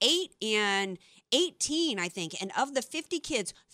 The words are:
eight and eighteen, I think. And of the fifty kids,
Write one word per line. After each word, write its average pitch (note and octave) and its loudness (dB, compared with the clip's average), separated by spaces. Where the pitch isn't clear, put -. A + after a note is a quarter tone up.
eight E4 2
and G3+ 0
eighteen, D#4 2
I F3 0
think. E3+ -8
And F#3+ -6
of C4+ 0
the C4+ 0
fifty D#4 -4
kids, A3+ -4